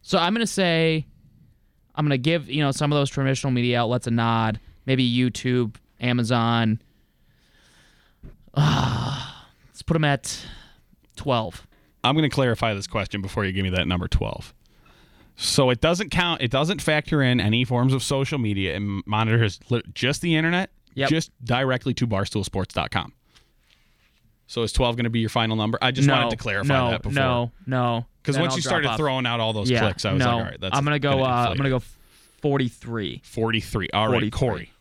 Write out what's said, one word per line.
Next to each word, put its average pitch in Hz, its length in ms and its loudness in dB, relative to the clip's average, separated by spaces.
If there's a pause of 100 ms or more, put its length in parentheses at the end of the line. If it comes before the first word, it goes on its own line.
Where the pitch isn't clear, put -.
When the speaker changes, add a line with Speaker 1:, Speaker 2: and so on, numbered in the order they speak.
Speaker 1:
so - 160 0
I'm 175 160 2
gonna 233 120 0
say, 165 600 0 (880)
I'm 151 100 -2
gonna 143 140 2
give, 151 320 0
you 139 120 -2
know, 139 100 2
some 147 200 0
of 147 60 2
those 139 100 0
traditional 135 440 -2
media 120 280 2
outlets 120 260 -2
a 120 40 -2
nod. 113 480 2 (260)
Maybe 131 240 2
YouTube, 123 680 0 (240)
Amazon. 117 840 0 (1700)
Ah, 143 920 0 (220)
let's - 140 -20
put - 140 0
'em 156 80 2
at - 400 -2 (720)
twelve. 117 500 -4 (380)
Speaker 2:
I'm 127 100 4
gonna 156 160 4
clarify 117 440 2
this 98 120 -6
question 101 360 -4
before 98 220 -4
you 95 80 -2
give 95 120 -2
me 92 60 0
that 90 160 0
number 90 220 0
twelve. - 440 -2 (840)
So - 340 2
it 123 100 0
doesn't 175 300 0
count, 175 320 0
it 120 80 0
doesn't 156 320 0
factor 151 400 2
in 123 180 4
any 110 240 2
forms 123 300 2
of 127 80 -2
social 139 360 -2
media. 98 340 0
It 76 40 -4
m-, 101 300 -4
monitors 110 520 2 (120)
li-, 120 120 0 (120)
just 131 260 -2
the 165 160 2
internet, 170 340 0 (240)
Speaker 1:
Yep. 135 140 -2
Speaker 2:
just 160 220 0 (140)
directly 127 500 0
to 123 120 0
barstoolsports 98 680 -2
dot 73 180 -4
com. - 220 -4 (1300)
So - 160 -6
is 113 100 -4
twelve 120 240 2
gonna 120 120 0
be 113 120 0
your 110 100 0
final 113 260 2
number? 110 240 0
I 127 100 0
just 139 180 4
wanted 131 160 4
Speaker 1:
No, 117 60 -2
Speaker 2:
to 117 60 -4
clarify 107 380 -2
Speaker 1:
no, 123 160 2
Speaker 2:
that 110 120 -2
before. 139 120 -4
Speaker 1:
no, 123 380 0 (140)
no. 123 400 0 (160)
Speaker 2:
'Cause 143 140 -2
Speaker 1:
Then 143 60 0
Speaker 2:
once 170 100 0
Speaker 1:
I'll - 60 -2
Speaker 2:
you 165 40 -4
Speaker 1:
drop 131 80 -2
Speaker 2:
started 156 200 0
Speaker 1:
off. 110 80 -2
Speaker 2:
throwing 131 280 -2
out 117 140 -2
all 110 140 0
those 107 160 -2
Speaker 1:
Yeah, 120 100 4
Speaker 2:
clicks, 104 240 -2
I 101 80 2
was 95 80 2
Speaker 1:
no. 123 60 2
Speaker 2:
like, 120 80 2
"All 117 80 -2
right, - 180 -10
that's 92 160 -4
Speaker 1:
I'm 139 80 0
gonna 147 140 0
go, 143 140 0
Speaker 2:
gonna 131 100 2
Speaker 1:
uh, 131 40 2
I'm 123 140 0 (120)
Speaker 2:
inflate - 60 -4
Speaker 1:
gonna 139 180 0
Speaker 2:
it." - 40 0
Speaker 1:
go - 40 -14 (580)
forty-three. 117 840 -2
Speaker 2:
Forty-three. 113 720 -2
All 107 140 2
right, 123 80 2
Speaker 1:
Forty-three. 110 220 0
Speaker 2:
Corey. 101 420 -2